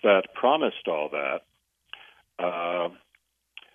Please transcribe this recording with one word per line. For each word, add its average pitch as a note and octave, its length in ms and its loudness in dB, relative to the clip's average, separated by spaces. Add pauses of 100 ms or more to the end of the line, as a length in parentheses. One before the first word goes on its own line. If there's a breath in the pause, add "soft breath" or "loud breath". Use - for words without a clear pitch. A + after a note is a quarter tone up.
that G2+ 320 4
promised C3 540 0
all D2+ 220 -2
that, C#2+ 320 -4 (960 loud breath)
uh, F2 480 -2 (880 soft breath)